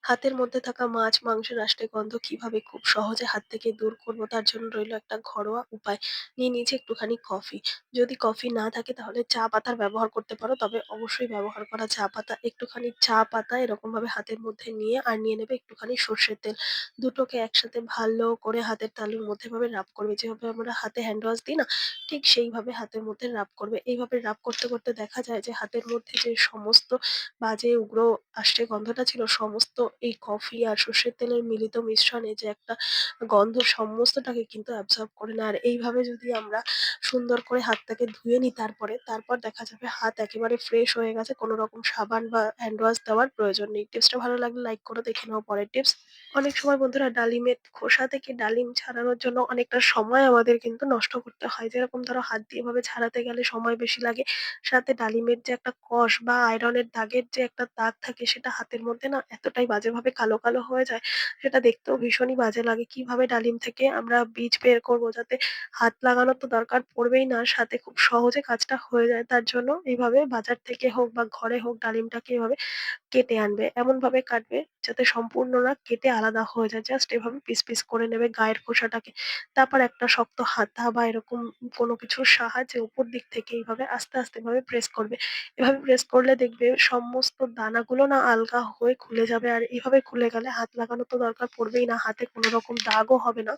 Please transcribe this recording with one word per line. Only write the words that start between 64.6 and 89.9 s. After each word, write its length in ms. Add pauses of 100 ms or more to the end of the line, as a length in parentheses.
বের 180
করবো 260 (100)
যাতে 180 (440)
হাত 140 (100)
লাগানোর 380
তো 60
দরকার 340 (120)
পড়বেই 320
না, 200
সাথে 320
খুব 200
সহজে 520
কাজটা 260 (120)
হয়ে 240
যায়, 200
তার 140
জন্য 240 (160)
এইভাবে 400
বাজার 400
থেকে 240
হোক 180 (100)
বা 140
ঘরে 280
হোক 240
ডালিমটাকে 540
এভাবে 180 (560)
কেটে 280
আনবে। 260 (100)
এমনভাবে 460
কাটবে 380 (240)
যাতে 220
সম্পূর্ণ 480 (120)
না 60 (140)
কেটে 240 (100)
আলাদা 240
হয়ে 280
যায়। 160
just 280
এভাবে 300
পিস 220
পিস 120 (120)
করে 160
নেবে 200 (100)
গায়ের 280
খোসাটাকে। 460 (420)
তারপর 280
একটা 240 (100)
শক্ত 240 (140)
হাতা 320 (100)
বা 120
এরকম 320 (400)
কোনো 220
কিছুর 260 (100)
সাহায্যে 500
উপর 160 (100)
দিক 180
থেকে 280
এইভাবে 240 (120)
আস্তে 280
আস্তে 220
ভাবে 240
প্রেস 160 (100)
করবে। 200 (420)
এভাবে 280
প্রেস 160 (120)
করলে 220
দেখবে 300 (260)
সমস্ত 480 (180)
দানাগুলো 540
না 60 (160)
আলগা 280 (160)
হয়ে 260
খুলে 280
যাবে। 240
আর 60 (160)
এভাবে 240